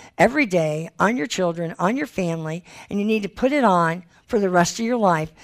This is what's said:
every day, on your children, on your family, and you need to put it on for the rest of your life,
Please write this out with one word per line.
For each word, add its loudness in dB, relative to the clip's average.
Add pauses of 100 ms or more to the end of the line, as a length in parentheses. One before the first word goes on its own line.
(180)
every 4
day, -2
on 2
your -4
children, -4
on 0
your -4
family, -6 (260)
and -4
you -2
need -2
to -8
put -2
it 2
on 2 (240)
for -2
the 0
rest 2
of -2
your -2
life, 0 (100)